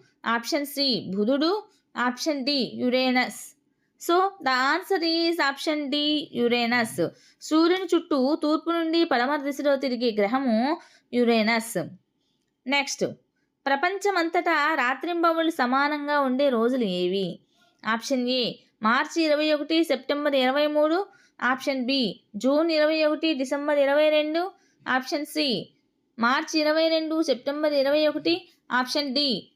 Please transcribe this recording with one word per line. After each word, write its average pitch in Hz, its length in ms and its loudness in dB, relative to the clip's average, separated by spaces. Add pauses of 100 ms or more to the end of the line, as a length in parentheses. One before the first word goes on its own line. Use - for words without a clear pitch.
(260)
ఆప్షన్ 233 400 -2
సి 262 500 -2
బుధుడు, 285 460 0 (340)
ఆప్షన్ 247 480 -4
డి 277 300 -2
యురేనస్. 247 840 -2 (440)
So, 339 160 2
the 370 360 0 (200)
answer 359 300 0
is 330 320 0 (160)
option 302 300 -4 (120)
D, 294 40 0 (360)
యురేనస్. 240 680 0 (400)
సూర్యుని 339 440 2 (100)
చుట్టూ 294 420 2
తూర్పు 311 340 0
నుండి 330 340 2
పడమర 277 320 0
దిశలో 277 400 0
తిరిగే 247 360 -2
గ్రహము 240 680 0 (340)
యురేనస్. 226 600 2 (880)
నెక్స్ట్, 269 380 -2 (600)
ప్రపంచమంతటా 339 1080 0
రాత్రింబవళ్ళు 320 760 0
సమానంగా 285 720 0
ఉండే 269 280 2
రోజులు 247 360 2
ఏవి? 180 560 -2 (460)
ఆప్షన్ 240 420 -2
ఏ 247 240 -2 (300)
మార్చి 285 400 0
ఇరవై 302 300 2
ఒకటి, 311 320 0
సెప్టెంబర్ 285 500 -2
ఇరవై 269 320 2
మూడు, 311 400 2 (360)
ఆప్షన్ 262 420 -2
బి 247 360 -2 (160)
జూన్ 285 340 2
ఇరవై 311 340 2
ఒకటి, 311 300 0
డిసెంబర్ 285 440 -2
ఇరవై 285 300 4
రెండు, 311 440 0 (360)
ఆప్షన్ 262 380 -2
సి 277 480 -4 (440)
మార్చి 294 420 0
ఇరవై 311 280 2
రెండు, 320 340 0
సెప్టెంబర్ 294 500 -2
ఇరవై 285 340 2
ఒకటి, 320 420 -2 (240)
ఆప్షన్ 254 420 -2
డి 277 420 -2